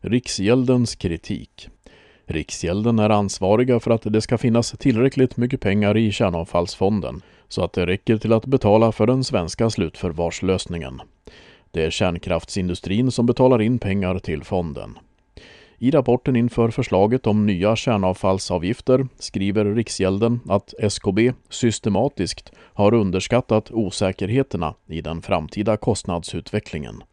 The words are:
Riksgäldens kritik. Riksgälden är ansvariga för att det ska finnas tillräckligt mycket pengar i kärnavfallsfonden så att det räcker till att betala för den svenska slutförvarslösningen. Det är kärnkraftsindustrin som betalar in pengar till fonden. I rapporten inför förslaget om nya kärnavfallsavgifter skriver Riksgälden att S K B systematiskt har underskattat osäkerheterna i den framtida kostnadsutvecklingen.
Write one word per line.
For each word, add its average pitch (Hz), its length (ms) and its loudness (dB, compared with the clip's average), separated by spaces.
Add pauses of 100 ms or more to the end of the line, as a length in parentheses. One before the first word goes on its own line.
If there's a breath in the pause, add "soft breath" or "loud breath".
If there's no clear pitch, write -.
Riksgäldens 120 920 0
kritik. - 720 -8 (580 soft breath)
Riksgälden 95 720 -2
är 107 120 4
ansvariga 107 720 0
för 117 100 -4
att 113 140 2
det 110 160 0
ska 117 180 -2
finnas 117 320 0
tillräckligt 127 640 0
mycket 123 240 -2
pengar 104 360 2
i 110 160 2
kärnavfallsfonden 87 1080 -2 (280 soft breath)
så 92 160 -4
att - 80 -6
det 90 140 0
räcker 98 300 0
till 107 160 0
att 113 140 2
betala 113 460 4
för 110 140 2
den 131 180 2
svenska 110 460 -2
slutförvarslösningen. 85 1300 -4 (680 loud breath)
Det 82 140 -2
är 80 60 0
kärnkraftsindustrin 90 1200 -2
som 120 160 0
betalar 123 360 4
in 120 160 0
pengar 95 400 -2
till 76 260 -6
fonden. 69 540 -6 (800 loud breath)
I 123 100 2
rapporten 127 460 2
inför 117 340 2
förslaget 110 560 2
om 107 200 4
nya 104 300 2
kärnavfallsavgifter 98 1300 0 (120)
skriver 101 460 -2
Riksgälden 107 840 0
att - 300 -2
S 104 200 -2
K 101 140 -2
B 117 200 4 (160)
systematiskt 107 1080 -2
har 104 380 2
underskattat 107 760 0
osäkerheterna 98 1040 -2 (120)
i 80 140 -8
den 82 220 -8
framtida 101 540 -2
kostnadsutvecklingen. 85 1300 -6 (100)